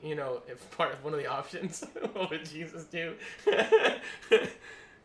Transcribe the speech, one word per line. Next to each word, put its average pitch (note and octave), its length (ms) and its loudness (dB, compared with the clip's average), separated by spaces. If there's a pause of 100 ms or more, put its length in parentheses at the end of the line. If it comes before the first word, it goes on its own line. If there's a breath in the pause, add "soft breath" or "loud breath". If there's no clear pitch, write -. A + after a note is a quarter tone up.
you D3+ 100 -6
know, C3+ 320 -4
if - 260 -16
part - 200 0
of C3+ 140 -10
one D#3 80 -4
of D3 80 -2
the D3 60 -4
options? E3 580 -6 (140)
<laughs> G#3+ 140 -4
What F#3 180 -2
would D#3 140 -4
Jesus D#3+ 380 -10
do? E3 300 -6 (320 loud breath)
<laughs> G#4 100 6 (1500 loud breath)